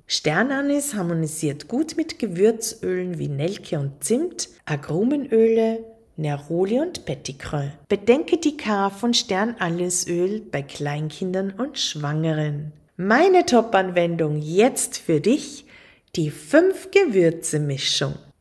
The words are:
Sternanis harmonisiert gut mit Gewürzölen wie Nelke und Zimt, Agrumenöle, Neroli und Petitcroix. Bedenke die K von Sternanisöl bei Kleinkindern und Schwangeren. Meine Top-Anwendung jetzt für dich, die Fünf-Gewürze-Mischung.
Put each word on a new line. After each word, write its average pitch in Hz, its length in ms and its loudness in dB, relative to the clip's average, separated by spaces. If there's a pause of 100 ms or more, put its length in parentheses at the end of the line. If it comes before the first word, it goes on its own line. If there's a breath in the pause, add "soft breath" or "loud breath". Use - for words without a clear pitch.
Sternanis 277 880 0
harmonisiert 160 760 -4
gut 311 280 -4
mit 320 240 -4
Gewürzölen 185 960 0
wie 147 120 -4
Nelke 156 500 -4
und 139 240 -6
Zimt, 302 460 -2 (160 loud breath)
Agrumenöle, 226 1200 2 (300)
Neroli 165 640 -2
und 339 260 -6
Petitcroix. - 640 -6 (160)
Bedenke 240 500 2
die 302 200 0
K 202 320 0
von 240 240 -2
Sternanisöl 185 1300 -2
bei 143 200 -6
Kleinkindern 156 920 -4
und 277 280 -6
Schwangeren. 151 920 -2 (260)
Meine 330 480 6
Top-Anwendung 175 920 2
jetzt 185 600 0
für 151 240 0
dich, - 440 0 (500 loud breath)
die 151 160 0
Fünf-Gewürze-Mischung. 165 1800 2 (260)